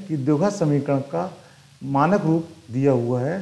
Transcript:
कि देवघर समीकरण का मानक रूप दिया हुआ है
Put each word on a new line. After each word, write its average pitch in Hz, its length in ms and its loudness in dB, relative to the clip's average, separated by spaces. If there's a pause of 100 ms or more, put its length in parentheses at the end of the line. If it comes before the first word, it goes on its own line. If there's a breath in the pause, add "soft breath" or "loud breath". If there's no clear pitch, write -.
कि 160 100 -4
देवघर 151 340 2
समीकरण 143 520 0
का 175 260 -6 (520 loud breath)
मानक 143 400 2
रूप 165 260 0 (220)
दिया 135 240 2
हुआ 120 260 0
है 156 220 -4